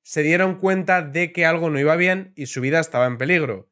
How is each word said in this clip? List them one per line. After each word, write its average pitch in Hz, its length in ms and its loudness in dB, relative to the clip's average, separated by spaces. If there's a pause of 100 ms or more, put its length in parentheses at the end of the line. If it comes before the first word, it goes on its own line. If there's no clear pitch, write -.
Se - 220 -4
dieron 180 320 2
cuenta 185 460 0
de 160 320 -4
que 170 120 0
algo 165 240 0
no 151 80 -2
iba 151 200 2
bien 185 400 0
y 143 80 -8
su 127 160 -8
vida 139 180 2
estaba 127 260 0
en 123 120 -4
peligro. 131 540 -2